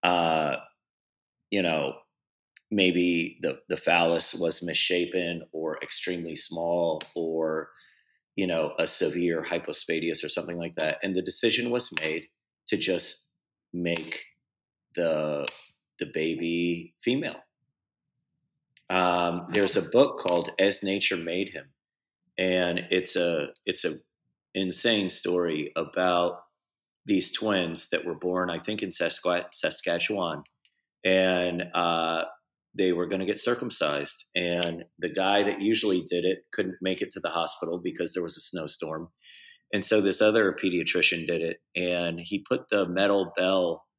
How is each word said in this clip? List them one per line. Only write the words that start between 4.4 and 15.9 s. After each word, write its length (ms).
misshapen 800
or 280
extremely 540
small 640
or, 540
you 100
know, 320
a 80
severe 560
hypospadias 800
or 60
something 300
like 180
that. 260
And 140
the 60
decision 480
was 200
made 260
to 80
just 500
make 540
the, 520